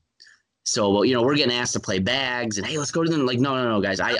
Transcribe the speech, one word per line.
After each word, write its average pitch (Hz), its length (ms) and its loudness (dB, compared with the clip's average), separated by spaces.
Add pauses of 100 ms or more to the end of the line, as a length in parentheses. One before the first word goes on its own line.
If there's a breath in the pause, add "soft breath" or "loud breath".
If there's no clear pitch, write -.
(640 soft breath)
so, 101 380 2
you 123 120 4
know, 120 100 2
we're 143 120 2
getting 127 200 2
asked 123 180 -2
to 113 60 -2
play 101 180 -4
bags 120 600 -2
and, 95 80 -6
"Hey, 156 100 -6
let's 143 140 -4
go 165 120 0
to 165 60 0
them." 151 160 2
Like, 123 140 0
no, 135 160 2
no, 127 120 0
no, 107 140 2
guys. 98 180 -2
I, 104 200 0